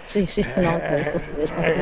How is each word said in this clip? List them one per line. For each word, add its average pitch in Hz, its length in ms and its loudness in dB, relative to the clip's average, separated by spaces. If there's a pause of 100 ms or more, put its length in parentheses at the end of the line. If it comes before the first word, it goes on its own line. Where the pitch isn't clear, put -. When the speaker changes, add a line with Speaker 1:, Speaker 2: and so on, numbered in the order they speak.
Speaker 1:
Sì, 202 220 0
sì, - 300 0
no, 170 280 2
Speaker 2:
eh, 147 200 0
Speaker 1:
questo 151 160 -2
è - 40 -2
vero. 160 460 -2 (120)